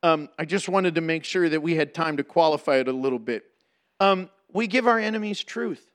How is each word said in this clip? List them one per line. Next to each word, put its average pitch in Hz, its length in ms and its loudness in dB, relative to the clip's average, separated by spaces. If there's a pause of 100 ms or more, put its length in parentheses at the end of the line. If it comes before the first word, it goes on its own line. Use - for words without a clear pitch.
um, 160 340 2
I 160 80 -4
just 185 240 -2
wanted 185 260 0
to 170 60 0
make 160 220 -2
sure 175 260 0
that 156 120 0
we 165 140 0
had 151 180 -2
time 160 240 -2
to 139 60 -2
qualify 151 540 2
it 127 100 2
a 131 60 -2
little 131 260 -2
bit. 113 260 -6 (540)
Um, 190 300 2 (240)
we 220 140 -2
give 233 200 2
our 226 120 4
enemies 214 440 -4
truth. 226 520 -8